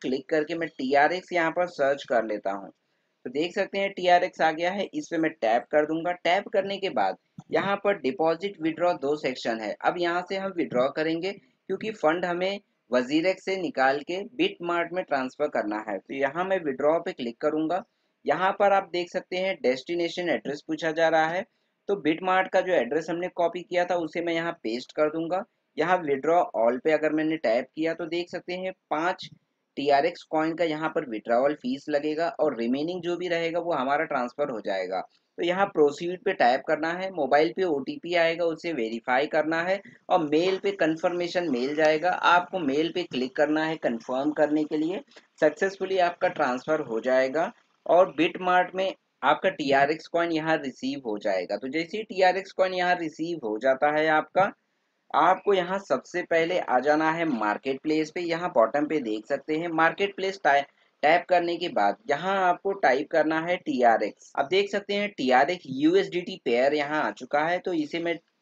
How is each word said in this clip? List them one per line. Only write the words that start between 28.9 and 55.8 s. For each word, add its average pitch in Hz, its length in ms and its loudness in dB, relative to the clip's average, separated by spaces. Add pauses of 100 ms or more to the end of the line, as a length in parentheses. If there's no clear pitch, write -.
पाँच 165 380 -2 (480)
टीआरएक्स 143 480 2
coin 160 300 -2
का 170 100 -2
यहाँ 156 240 -2
पर 156 220 -4
withdrawal 117 440 0
fees 131 340 -6
लगेगा 147 380 -2 (120)
और 147 200 0
remaining 143 440 -2
जो 175 140 -4
भी 180 120 -6
रहेगा 170 320 -2
वो 170 120 -4
हमारा 143 320 0
transfer 139 460 -4
हो 110 100 -6
जाएगा। 92 400 -4 (380)
तो - 60 -2
यहाँ 180 240 0
proceed 170 560 0
पे 196 80 0
type 131 340 4
करना 156 240 -2
है, 185 220 -6
mobile 151 440 2
पे 190 80 0
ओटीपी 151 520 -4
आएगा 170 300 2
उसे 165 260 -4
verify 123 560 0
करना 160 340 0
है 190 180 0 (280)
और 180 160 4
mail 170 340 2
पे 196 160 -2
confirmation 175 760 0
मेल 127 240 0
जाएगा, 156 360 4
आपको 180 500 2
mail 156 340 0
पे 180 100 -2
click 127 320 -6
करना 151 280 2
है 160 140 -2
confirm 131 560 -2
करने 151 300 2
के 156 120 -4
लिए। 170 260 -4 (380)
successfully 190 600 0
आपका 175 300 0
transfer 151 520 -2
हो 113 200 -4
जाएगा 131 480 2 (360)
और 170 300 6
Bitmart 180 580 2
में 190 180 -2 (300)
आपका 160 280 2
टीआरएक्स 143 580 2
coin 170 240 0
यहाँ 160 260 0
receive 135 500 -8
हो 104 120 -4
जाएगा। 98 360 -2
तो 127 140 -6
जैसे 165 280 -6
ही 220 60 -6
टीआरएक्स 185 480 0
coin 185 220 0
यहाँ 180 240 0
receive 160 500 -6
हो 107 120 -2
जाता 131 320 2
है 156 180 2
आपका, 180 420 2 (640)
आपको 185 400 4
यहाँ 185 240 0
सबसे 180 440 -4